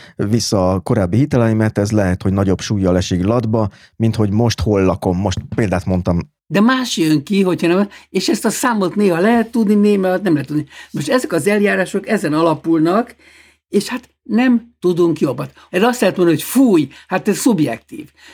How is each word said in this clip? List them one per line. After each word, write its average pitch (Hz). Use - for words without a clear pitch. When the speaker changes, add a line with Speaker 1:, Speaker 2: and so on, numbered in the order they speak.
Speaker 1:
vissza 104
a 95
korábbi 98
hiteleimet, 113
ez 101
lehet, 95
hogy 95
nagyobb 98
súllyal 95
esik 90
latba, 110
mint 113
hogy 104
most 110
hol 104
lakom. 90
Most 98
példát 92
mondtam. 90
Speaker 2:
De 190
más 254
jön 156
ki, 196
hogyha 175
nem, 190
és 190
ezt 226
a 226
számot 202
néha 190
lehet 226
tudni, 214
néha 202
nem 180
lehet 135
tudni. 147
Most 147
ezek 247
az 165
eljárások 196
ezen 175
alapulnak, 165
és 202
hát 247
nem 240
tudunk 170
jobbat. 135
Erre 190
azt 240
lehet 185
mondani, 170
hogy -
fúj, 202
hát -
ez 202
szubjektív. 151